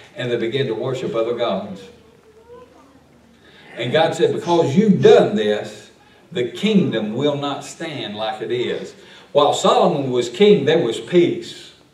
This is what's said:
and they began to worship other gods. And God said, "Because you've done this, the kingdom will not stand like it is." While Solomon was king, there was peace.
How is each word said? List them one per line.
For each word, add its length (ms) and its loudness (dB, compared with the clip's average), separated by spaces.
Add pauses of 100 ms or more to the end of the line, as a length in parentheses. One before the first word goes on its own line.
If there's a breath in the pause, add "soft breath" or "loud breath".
(140 loud breath)
and 160 -8
they 60 -2
began 300 -4
to 80 -4
worship 400 -6
other 200 -2
gods. 460 -6 (2000 loud breath)
And 160 -6
God 220 2
said, 200 2
"Because 420 0
you've 240 4
done 360 8
this, 540 -4 (400 soft breath)
the 200 -4
kingdom 640 0
will 220 -2
not 280 -8
stand 500 -12
like 280 -8
it 100 -6
is." 420 -6 (380 loud breath)
While 220 2
Solomon 560 0
was 180 -2
king, 380 4
there 180 2
was 160 -4
peace. 720 -2 (220)